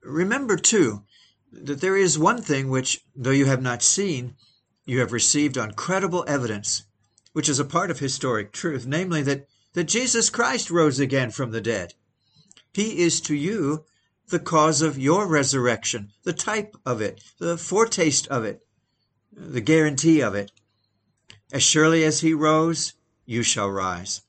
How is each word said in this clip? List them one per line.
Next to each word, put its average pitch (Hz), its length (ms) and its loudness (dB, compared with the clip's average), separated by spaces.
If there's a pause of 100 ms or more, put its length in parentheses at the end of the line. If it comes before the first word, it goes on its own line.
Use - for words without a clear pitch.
Remember, 196 540 -2
too, 135 460 2 (480)
that 139 300 -10
there 190 160 2
is 180 200 2
one 208 240 2
thing 135 280 -2
which, 131 340 -2 (120)
though 131 160 -2
you 139 140 4
have 135 160 2
not 123 220 -4
seen, 147 520 -2 (500)
you 127 140 0
have 123 120 2
received 131 460 2
on 110 140 -4
credible 180 560 -2
evidence, 117 560 -4 (500)
which 151 140 -2
is 139 120 0
a 143 60 0
part 170 260 -2
of 139 80 -6
historic 127 520 -4
truth, 139 340 -6
namely 160 360 -2
that, 139 260 -2 (260)
that 175 120 0
Jesus 233 440 0
Christ 247 400 -2
rose 156 300 2
again 135 320 0
from 123 200 -6
the 110 100 -6
dead. 98 320 -4 (800)
He 208 260 -2
is 170 220 2
to 151 140 -2
you 156 500 -2 (420)
the 175 120 -2
cause 156 420 2
of 151 160 0
your 165 300 2
resurrection, 123 840 0 (120)
the 175 100 -4
type 214 420 -4 (100)
of 123 160 -2
it, 104 200 -6 (160)
the 170 200 -2
foretaste 180 720 2
of 120 180 -2
it, 101 200 -8 (680)
the - 300 -8
guarantee 151 600 4
of 104 140 0
it. 101 160 -6 (1000)
As 139 120 -2
surely 160 420 4
as 151 160 0
he 160 120 2
rose, 156 600 2 (320)
you 117 180 -4
shall 104 260 -2
rise. 92 580 -6